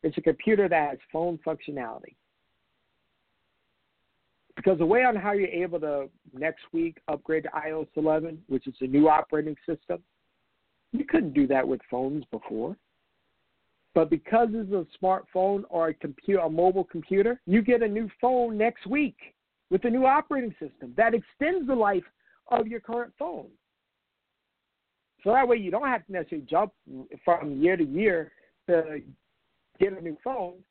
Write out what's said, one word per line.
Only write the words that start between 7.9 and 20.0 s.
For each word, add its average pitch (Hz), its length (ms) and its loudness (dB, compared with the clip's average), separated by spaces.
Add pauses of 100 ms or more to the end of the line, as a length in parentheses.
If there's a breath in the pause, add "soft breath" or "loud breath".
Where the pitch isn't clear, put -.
eleven, 156 500 0
which 135 180 -2
is 127 140 -10
a 131 80 -4
new 147 220 6
operating 151 480 0 (100)
system, 170 340 -6 (920)
you 269 100 -2
couldn't 226 300 0
do 139 140 4
that 131 200 2
with 131 140 -2 (100)
phones 135 400 -4
before. 113 460 -8 (1160)
But 160 160 4
because 220 440 2
it's 214 180 -6
a 185 140 -2 (180)
smartphone 190 680 0
or 165 200 0
a 156 40 -4
compu-, 175 520 -2
a 160 40 0
mobile 180 360 2
computer, 196 600 -2
you 202 160 4
get 233 220 2
a 220 40 0
new 208 220 -4 (120)
phone 240 360 0
next 226 300 0
week 269 300 -2 (520)
with 190 140 0
a 240 60 0
new 254 160 2